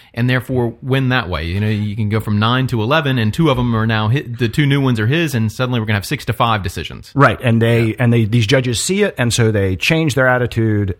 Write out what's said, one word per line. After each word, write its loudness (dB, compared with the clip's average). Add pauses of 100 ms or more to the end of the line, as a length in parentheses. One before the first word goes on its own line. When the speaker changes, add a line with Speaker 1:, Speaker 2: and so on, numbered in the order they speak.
(140)
Speaker 1:
and -2
therefore -2
win 0
that 0
way. -4
You -2
know, 0
you -2
can -2
go 0
from -2
nine 2
to -2
eleven, 0
and 0
two 2
of 2
them 0
are 0
now 0
hi-, 0
the -4
two 0
new 2
ones 2
are 0
his, 0
and 0
suddenly -2
we're -4
gonna 2
have -4
six -4
to -4
five 0
decisions. -10
Speaker 2:
Right, 4
and 2
they, 2
Speaker 1:
Yeah. -2
Speaker 2:
and 2
they, 4
these 2
judges 0
see -2
it, 0
and 0
so 2
they 0
change 0
their 2
attitude 0